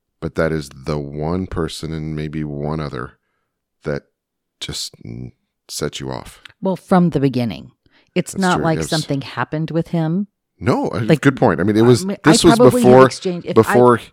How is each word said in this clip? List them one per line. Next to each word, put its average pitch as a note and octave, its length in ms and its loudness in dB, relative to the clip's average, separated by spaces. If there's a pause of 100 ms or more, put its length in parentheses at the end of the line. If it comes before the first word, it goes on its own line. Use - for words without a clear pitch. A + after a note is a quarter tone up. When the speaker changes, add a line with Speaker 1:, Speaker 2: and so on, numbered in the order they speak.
(200)
Speaker 1:
But D#2+ 160 -8
that D#2+ 160 0
is D2+ 180 -6
the C#2 300 -8
one D2+ 480 -6
person D#2+ 440 -8
and D#2 240 -8
maybe D2+ 280 -8
one D2 360 -8
other C2 380 -12 (640)
that C#2+ 200 -6 (560)
just - 340 -12 (100)
n-, A#1 280 -16 (360)
sets - 320 -10
you C2+ 120 -10
off. - 300 -14 (200)
Speaker 2:
Well, F#3+ 140 -4
from F3 340 2
the D3 100 -4
beginning. A#2+ 520 -4 (420)
It's - 200 -6
Speaker 1:
That's G3 80 -6
Speaker 2:
not F3+ 160 0
Speaker 1:
true, D3 60 -4
Speaker 2:
like D#3+ 140 -2
Speaker 1:
yes. D#3+ 120 -6
Speaker 2:
something D3 320 -6
happened D3+ 500 -8
with E3 160 -4
him. E3+ 400 -2 (320)
Speaker 1:
No, G#3+ 300 -2
uh, G#2 140 -6
Speaker 2:
Like, D3+ 180 2
Speaker 1:
good C3 160 2
point. F#2 220 2
I E2+ 40 -2
mean, G#2 120 0
it G#2+ 80 2
Speaker 2:
I A#2+ 40 6
Speaker 1:
was, B2 180 4
Speaker 2:
mean, G3 180 -6
Speaker 1:
this E3+ 220 4
Speaker 2:
I F3 40 8
Speaker 1:
was A#3 100 6
Speaker 2:
probably B3 240 6
had B2 60 6
Speaker 1:
before, C3 180 10
Speaker 2:
exchanged, F3 400 -6
if - 100 -8
I A2+ 40 6 (120)
Speaker 1:
before B2 260 6 (140)